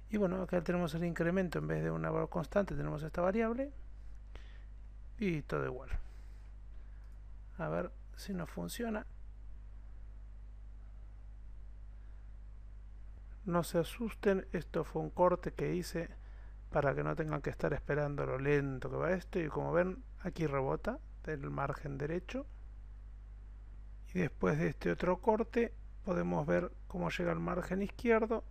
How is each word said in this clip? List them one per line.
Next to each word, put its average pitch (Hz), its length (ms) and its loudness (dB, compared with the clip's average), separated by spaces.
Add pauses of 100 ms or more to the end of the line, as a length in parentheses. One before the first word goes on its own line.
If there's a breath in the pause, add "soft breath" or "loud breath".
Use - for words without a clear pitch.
Y 208 100 2
bueno, 185 220 4
acá 180 220 2
tenemos 175 320 2
el 165 100 2
incremento, 170 540 4
en 151 80 2
vez 156 160 2
de 160 80 4
una 160 220 2 (160)
constante 175 480 2
tenemos 147 260 0
esta 160 200 0
variable 226 500 4 (1500 loud breath)
y 170 240 2
todo 143 220 0
igual. 131 240 -4 (1700 loud breath)
A 156 100 -2
ver, 165 220 0 (260)
si - 180 -6
no 170 120 -2
funciona. 214 600 -2 (4000 soft breath)
No 175 180 4
se 170 160 2
asusten, 196 720 2
esto 165 300 0
fue 151 200 -2
un 156 80 -2
corte 175 420 6
que 147 220 0
hice 170 360 -2 (600 loud breath)
para 139 240 6
que 147 100 2
no 151 100 2
tengan 151 280 2
que - 80 0
estar 151 220 2
esperando 143 540 2
lo 131 120 0
lento 139 520 4
que 131 60 0
va 151 160 2
esto. 185 260 0
Y 160 100 2
como 139 240 0
ven, 90 300 4 (200)
aquí 165 240 0
rebota 147 520 2 (260)
del 143 260 -2
margen 139 460 -2
derecho. 175 480 -2 (1700)
Y 180 60 2
después 175 400 4
de 170 100 4
este 175 220 0
otro 175 280 2
corte 226 540 2 (320)
podemos 175 420 2
ver 175 260 4 (160)
cómo 175 220 -2
llega 175 220 2
al 165 80 0
margen 180 420 0
izquierdo 226 680 4